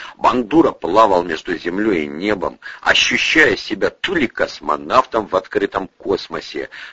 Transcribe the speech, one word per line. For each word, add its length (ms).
Бандура 560
плавал 500
между 340
землей 460
и 40
небом, 520
ощущая 720
себя 360
то 220
ли 140
космонавтом 1000
в 100
открытом 500
космосе, 840